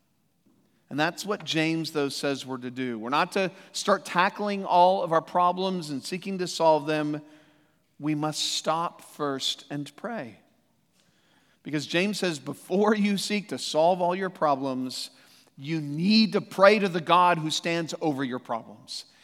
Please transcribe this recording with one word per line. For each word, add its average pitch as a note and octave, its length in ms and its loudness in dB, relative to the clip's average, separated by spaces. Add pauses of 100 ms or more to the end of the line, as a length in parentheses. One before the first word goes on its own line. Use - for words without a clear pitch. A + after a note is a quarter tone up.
(920)
And C3+ 80 -6
that's E3+ 260 -2
what G3 180 -4
James, D#3+ 480 -2
though, C#3+ 180 -2
says C3+ 360 -4
we're C3 120 -8
to B2 120 -10
do. B2 300 -6
We're A2+ 100 -8
not D#3+ 220 0
to F#3+ 180 0 (220)
start G3 340 0
tackling G3 580 -2
all F#3 380 4
of F3 100 -2
our D#3+ 120 4
problems F3+ 640 0
and C3+ 140 -6
seeking F#3 340 -6
to F3+ 100 -4
solve D#3 380 4
them. D3+ 340 -2 (800)
We D3+ 140 -2
must D3+ 260 -2
stop - 600 -2
first - 720 -6
and C#3+ 240 -8
pray. E3 420 -10 (1300)
Because C#3+ 240 -4
James F#3 320 0
says, F3 180 -2
before F3+ 560 0
you G3+ 240 2
seek G#3 320 -4
to C3 80 -6
solve E3+ 440 2
all F3 120 0
your F#3+ 160 -4
problems, C3+ 800 -2 (480)
you D#3 240 -4
need F3 520 2
to G3+ 80 2
pray G3 360 8
to G3 120 0
the E3+ 120 -2
God F3 380 6
who D#3 100 -2
stands E3+ 500 -2
over C#3+ 240 -2
your B2+ 140 -4
problems. A2+ 680 -10 (180)